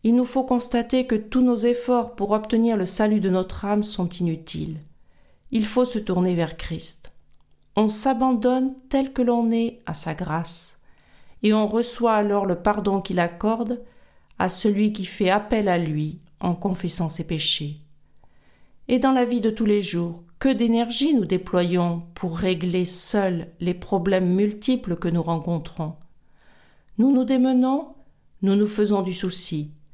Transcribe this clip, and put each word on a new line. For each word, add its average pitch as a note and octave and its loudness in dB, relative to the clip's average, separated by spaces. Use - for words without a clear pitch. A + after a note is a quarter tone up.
Il A3+ 4
nous B3 4
faut C4 -2
constater B3 0
que A3+ 0
tous G#3+ 0
nos B3 4
efforts A#3+ 0
pour G3+ -2
obtenir A3 2
le F#3+ 0
salut G#3+ 0
de F#3+ 0
notre F#3 -2
âme G#3 0
sont F#3 -4
inutiles. D#3+ -6
Il A3 0
faut B3 2
se B3 -4
tourner F#3 0
vers E3 -2
Christ. - -12
On G#3+ 4
s'abandonne C4 2
tel C4+ -2
que B3+ -2
l'on A#3 2
est A#3 -2
à - -6
sa D#3 -6
grâce, D#3+ -6
et G#3+ 6
on G#3+ 2
reçoit A#3 2
alors G3+ 2
le F3+ 0
pardon G3+ 0
qu'il F3+ -2
accorde A3 -2
à F#3 2
celui G#3 2
qui F#3+ -6
fait - 0
appel G#3 2
à F3+ 4
lui D#3 -2
en F3 -2
confessant F3 -2
ses D#3 -6
péchés. D3+ -4
Et B3+ 2
dans C4 4
la B3+ 4
vie A#3+ -2
de A3 2
tous A3 -2
les G#3 2
jours, E3+ -4
que C4+ 2
d'énergie A#3+ 2
nous A3+ 2
déployons F3 0
pour E3 -6
régler F3+ 0
seuls F3+ -2
les F3+ -2
problèmes F#3 0
multiples G#3 0
que E3+ -4
nous E3+ 2
rencontrons. D#3+ -4
Nous B3+ 4
nous B3+ 4
démenons, C4 2
nous G3 4
nous G#3 4
faisons G#3 2
du F3+ -4
souci. D#3+ -4